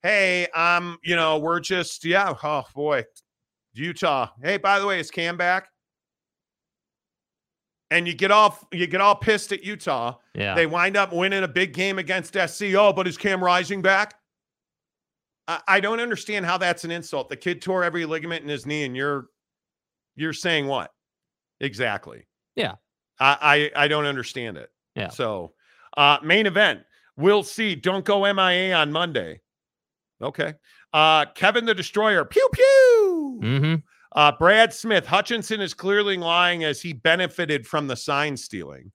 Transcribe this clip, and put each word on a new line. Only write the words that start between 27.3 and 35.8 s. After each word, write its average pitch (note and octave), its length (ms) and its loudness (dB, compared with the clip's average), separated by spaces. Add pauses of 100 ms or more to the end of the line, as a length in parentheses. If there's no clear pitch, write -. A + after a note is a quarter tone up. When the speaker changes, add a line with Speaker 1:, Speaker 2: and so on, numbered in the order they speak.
Speaker 1:
see. G#3 320 -4
Don't F#3 280 -2
go G3+ 220 2
M G3 140 2
I F#3 140 4
A F#3 200 0
on D3+ 180 2
Monday. C3+ 500 -4 (760)
Okay. D3 360 -6 (380)
Uh, D#3 320 4 (100)
Kevin A3 300 0
the A3 100 0
Destroyer. F#3+ 500 0
Pew, B4+ 280 2
pew. A4 880 4
Speaker 2:
Mm-hmm. C#3 320 0 (380)
Speaker 1:
Uh, D3 260 6
Brad A3 340 4
Smith. G#3+ 320 -2
"Hutchinson G#3 560 -4
is F#3 120 -8
clearly G3+ 440 -2